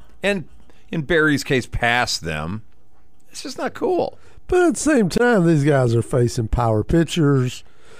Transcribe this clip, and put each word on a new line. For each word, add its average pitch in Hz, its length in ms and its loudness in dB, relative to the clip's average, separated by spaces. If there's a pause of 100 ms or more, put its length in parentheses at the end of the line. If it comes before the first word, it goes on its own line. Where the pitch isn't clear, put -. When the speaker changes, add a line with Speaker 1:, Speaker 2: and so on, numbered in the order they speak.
(220)
Speaker 1:
and 196 260 -2 (440)
in 175 120 -4
Barry's 151 420 2
case, 127 200 0
past 120 560 0
them, 80 400 -6 (720)
it's - 100 -12
just 285 160 -12
not 415 160 -6
cool. - 460 -2 (280)
Speaker 2:
But 359 200 4
at 285 80 2
the - 40 -8
same 254 300 4
time, 240 380 4
these 156 160 4
guys 131 320 4
are 117 60 4
facing 120 480 0
power 113 340 2
pitchers 143 800 2 (360)